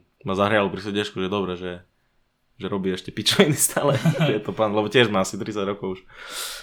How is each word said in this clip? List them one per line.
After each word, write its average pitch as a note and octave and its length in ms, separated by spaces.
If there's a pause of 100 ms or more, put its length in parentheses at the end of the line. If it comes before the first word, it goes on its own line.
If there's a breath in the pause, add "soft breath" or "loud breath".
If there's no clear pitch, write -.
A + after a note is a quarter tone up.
(220)
ma G2 120
zahrial G2+ 340
pri F#2+ 140
srdiečku, G#2 380
že F#2+ 80
dobre, F#2 260
že, F2+ 300 (720)
že F#2+ 100
robí F#2+ 240
ešte - 220
pičoviny D3+ 420
stále, - 460 (100)
<laughs> D#3 140
že C#3+ 80
je G#2+ 100
to G#2 100
pán, G#2+ 200
lebo G#2 160
tiež A2+ 240
má A2+ 80
asi - 160
tridsať G2+ 320
rokov F#2+ 320
už. - 20 (600 loud breath)